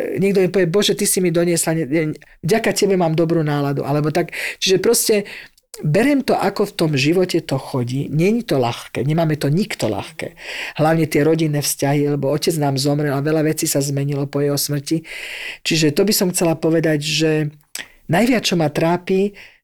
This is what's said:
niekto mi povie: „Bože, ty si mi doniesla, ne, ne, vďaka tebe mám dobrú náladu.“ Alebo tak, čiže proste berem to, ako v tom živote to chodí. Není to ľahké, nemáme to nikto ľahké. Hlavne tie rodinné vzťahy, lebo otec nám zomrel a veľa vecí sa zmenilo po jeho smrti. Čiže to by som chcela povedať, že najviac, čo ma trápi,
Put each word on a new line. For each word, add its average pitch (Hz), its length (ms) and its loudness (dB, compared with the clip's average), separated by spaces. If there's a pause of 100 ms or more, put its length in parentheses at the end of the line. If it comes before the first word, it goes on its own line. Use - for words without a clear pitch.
(240)
niekto 196 160 2
mi 185 80 4
povie: 180 240 2
„Bože, 202 240 2
ty 208 80 -2
si 196 160 0
mi 175 160 2
doniesla, 170 400 2
ne, 165 80 0
ne, 151 200 0 (360)
vďaka 190 320 0
tebe 196 240 2
mám 175 160 2
dobrú 165 320 2
náladu.“ 143 400 -2
Alebo 147 320 0
tak, 175 160 -2 (320)
čiže 185 160 2
proste 220 480 2 (520)
berem 240 400 2
to, - 160 0
ako 196 320 0
v - 80 -12
tom 160 160 0
živote 165 480 2
to - 160 -4
chodí. 127 560 -4
Není 202 320 2
to 139 160 0
ľahké, - 400 -2
nemáme 151 400 0
to 147 80 -2
nikto 156 400 0
ľahké. - 480 -6 (400)
Hlavne 160 320 2
tie 147 160 2
rodinné 156 400 2
vzťahy, 143 560 0
lebo 135 80 -2
otec 147 320 -2
nám 143 160 0
zomrel 143 400 0
a 139 80 -2
veľa 156 240 0
vecí 156 160 -2
sa 151 160 0
zmenilo 139 480 -2
po 143 160 -2
jeho 143 160 0
smrti. 147 480 -4 (560)
Čiže 156 320 0
to 202 80 2
by 202 80 2
som 180 240 0
chcela 165 240 0
povedať, 160 400 2
že 156 320 0 (800)
najviac, 226 320 2
čo 180 160 0
ma 156 80 2
trápi, 175 640 0 (320)